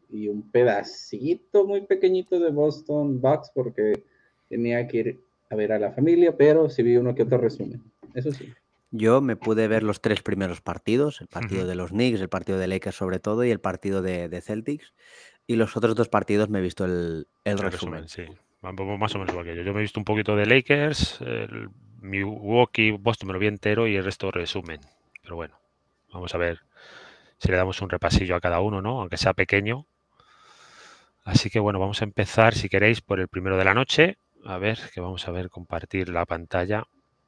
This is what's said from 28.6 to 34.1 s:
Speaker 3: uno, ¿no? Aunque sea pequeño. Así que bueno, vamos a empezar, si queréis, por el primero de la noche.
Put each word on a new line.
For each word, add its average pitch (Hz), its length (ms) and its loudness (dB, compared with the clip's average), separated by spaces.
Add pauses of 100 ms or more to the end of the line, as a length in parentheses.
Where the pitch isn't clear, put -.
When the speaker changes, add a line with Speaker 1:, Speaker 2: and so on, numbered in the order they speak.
Speaker 3:
uno, 98 220 0
¿no? 120 180 -4
Aunque 92 160 -6
sea - 180 2
pequeño. 101 520 -2 (1400)
Así 95 240 0
que 113 120 -2
bueno, 101 180 2
vamos 98 240 -2
a - 20 -4
empezar, 110 500 4
si - 140 -4
queréis, 107 320 2
por 95 200 -2
el 92 80 -4
primero 95 280 -2
de 95 80 4
la 95 100 6
noche. 151 440 2 (260)